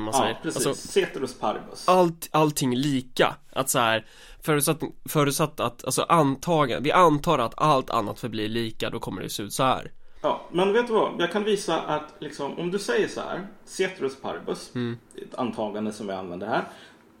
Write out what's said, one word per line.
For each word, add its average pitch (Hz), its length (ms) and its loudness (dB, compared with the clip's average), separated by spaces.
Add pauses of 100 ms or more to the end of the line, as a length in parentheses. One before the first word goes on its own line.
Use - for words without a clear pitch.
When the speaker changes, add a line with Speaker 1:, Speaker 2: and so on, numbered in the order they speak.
Speaker 1:
man - 20 -4 (100)
Speaker 2:
Ja, 127 60 6
Speaker 1:
säger. 113 220 0
Speaker 2:
precis. 151 240 -2
Speaker 1:
Alltså, 131 220 -4
Speaker 2:
Ceteris 135 500 -2
paribus. - 500 -4
Speaker 1:
allt, 175 440 4
allting 151 440 2
lika. 139 600 2 (160)
Att - 180 0
så - 80 2
här, 113 280 2 (360)
förutsatt, 151 380 2 (280)
förutsatt 143 520 2
att, 117 240 -4
alltså, 131 240 0
antaga-, 143 720 4
vi 139 120 0
antar 156 460 6
att 117 180 0
allt 143 340 2
annat 110 300 -2
förblir 110 280 -4
lika, 113 420 -2
då 113 80 -6
kommer 110 240 -6
det - 80 -6
se - 120 -6
ut 101 100 -8
så - 100 0
här. 123 300 0 (300)
Speaker 2:
Ja, 123 180 0 (120)
men 196 200 2
vet 240 140 4
du 226 60 -4
vad? 175 280 2
Jag 170 120 0
kan 208 120 0
visa 196 360 0
att, 151 380 -4
liksom, 147 400 -8
om 170 120 -4
du 196 80 -2
säger 196 300 0
så - 120 -8
här, 180 260 -6 (180)
ceteris - 560 -4
paribus, - 540 -8
Speaker 1:
Mm. 117 240 -4 (180)
Speaker 2:
ett - 180 -14
antagande 107 580 -4
som 107 160 -8
jag 95 100 -4
använder 92 280 -8
här. 147 180 0 (560)